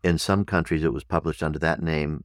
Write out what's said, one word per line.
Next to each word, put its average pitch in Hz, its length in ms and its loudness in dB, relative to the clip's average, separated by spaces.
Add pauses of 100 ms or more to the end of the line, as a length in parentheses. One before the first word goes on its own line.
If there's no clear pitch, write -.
In 85 140 4
some 98 260 2
countries, 82 400 0
it 73 80 2
was 64 100 -6
published 80 400 -2
under 78 160 -2
that 80 240 0
name. 76 420 -2